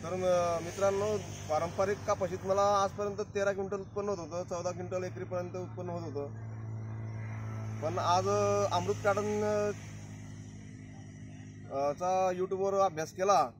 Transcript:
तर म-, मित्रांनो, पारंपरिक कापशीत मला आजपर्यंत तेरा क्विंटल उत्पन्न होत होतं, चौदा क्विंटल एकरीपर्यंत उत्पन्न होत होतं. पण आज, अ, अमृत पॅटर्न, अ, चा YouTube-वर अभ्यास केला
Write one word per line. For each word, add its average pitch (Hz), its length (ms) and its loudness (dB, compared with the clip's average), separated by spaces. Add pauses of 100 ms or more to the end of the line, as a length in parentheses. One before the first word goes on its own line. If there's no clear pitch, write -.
तर 170 120 -4
म-, 175 480 4
मित्रांनो, 196 540 2
पारंपरिक 180 800 0 (100)
कापशीत 196 380 0
मला 202 380 6
आजपर्यंत 202 340 -2 (180)
तेरा 202 160 2
क्विंटल 196 280 -2
उत्पन्न 202 300 -4
होत 190 100 -2
होतं, 170 300 -6
चौदा 175 220 -2
क्विंटल 180 320 -4
एकरीपर्यंत 180 520 -6
उत्पन्न 180 340 -6
होत 170 120 -4
होतं. 143 260 -6 (1500)
पण 165 180 0
आज, 180 280 6
अ, 202 440 4
अमृत 180 240 2
पॅटर्न, 208 480 2 (2250)
अ, 139 200 0
चा 185 380 2
YouTube-वर 190 500 0
अभ्यास 160 320 2
केला 180 380 6 (100)